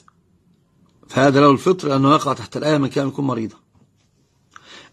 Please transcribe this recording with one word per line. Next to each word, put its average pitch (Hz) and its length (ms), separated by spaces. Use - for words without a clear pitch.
فهذا 135 340
له 147 100
الفطر 165 360
لأنه 135 260
يقع 143 200
تحت - 240
الآية: 151 200
"من 139 100
كان 139 180
منكم 139 220
مريضا". 113 280